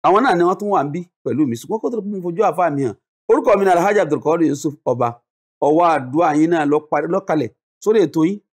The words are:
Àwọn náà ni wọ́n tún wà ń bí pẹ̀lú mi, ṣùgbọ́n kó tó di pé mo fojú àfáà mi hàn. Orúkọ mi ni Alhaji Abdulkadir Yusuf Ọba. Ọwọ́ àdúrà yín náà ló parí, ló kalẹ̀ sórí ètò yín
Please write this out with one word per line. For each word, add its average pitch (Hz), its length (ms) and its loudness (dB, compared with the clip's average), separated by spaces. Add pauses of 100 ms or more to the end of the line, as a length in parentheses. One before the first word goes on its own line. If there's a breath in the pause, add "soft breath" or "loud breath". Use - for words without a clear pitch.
Àwọn 190 180 4
náà 240 140 2
ni 175 80 2
wọ́n 185 160 2
tún 202 100 -6
wà 175 140 0
ń 147 80 -6
bí 175 100 -8 (180)
pẹ̀lú 131 280 -4
mi, 117 80 -4
ṣùgbọ́n 214 260 -8
kó - 80 -4
tó 240 80 -6
di 202 60 -8
pé 202 60 -8
mo 196 120 -8
fojú 175 220 -6
àfáà 170 300 0
mi 139 100 -4
hàn. 110 120 -4 (340)
Orúkọ 220 280 4
mi 196 80 0
ni 185 60 4
Alhaji 196 280 2
Abdulkadir 156 480 0
Yusuf 143 340 -4
Ọba. 120 280 -2 (520)
Ọwọ́ 156 280 2
àdúrà 147 460 0
yín 160 160 2
náà 160 140 0
ló 147 140 2
parí, 151 280 -4
ló 185 140 -2
kalẹ̀ 156 280 -2 (320)
sórí 214 200 2
ètò 160 220 0
yín 202 160 -2 (140)